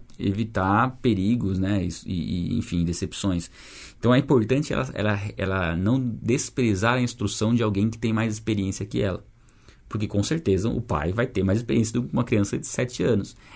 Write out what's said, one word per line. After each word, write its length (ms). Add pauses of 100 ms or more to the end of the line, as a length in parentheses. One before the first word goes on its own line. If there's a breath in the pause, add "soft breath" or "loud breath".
(180)
evitar 800
perigos, 580
né? 300 (160)
E, 80
e, 460
enfim, 260
decepções. 640 (480 loud breath)
Então 140
é 60
importante 560
ela, 180
ela, 260 (200)
ela 360
não 240
desprezar 1000
a 20
instrução 540
de 80
alguém 260
que 80
tem 160
mais 220
experiência 500
que 160
ela. 240 (640 soft breath)
Porque 180
com 160
certeza 460
o 140
pai 320
vai 120
ter 160
mais 180
experiência 340
do 80
que 100
uma 120
criança 340
de 80
sete 360
anos. 320 (220 loud breath)